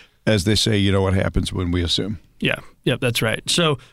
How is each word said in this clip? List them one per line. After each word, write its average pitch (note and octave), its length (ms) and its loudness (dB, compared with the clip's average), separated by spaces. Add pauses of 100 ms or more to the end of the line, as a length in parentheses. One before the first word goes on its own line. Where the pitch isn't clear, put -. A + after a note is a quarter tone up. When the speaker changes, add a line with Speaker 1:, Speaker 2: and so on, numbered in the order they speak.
(260)
Speaker 1:
As G#2+ 180 4
they G#2+ 100 4
say, G#2+ 240 2
you G2 120 2
know G2 120 2
what F#2+ 120 2
happens - 380 0
when F2+ 180 -4
we F2 120 0
assume. F#2 360 -4 (220)
Speaker 2:
Yeah. - 200 -2 (240)
Yep, B2+ 160 0
that's A#2+ 220 -2
right. A2 280 -2
So D#3 280 0 (140)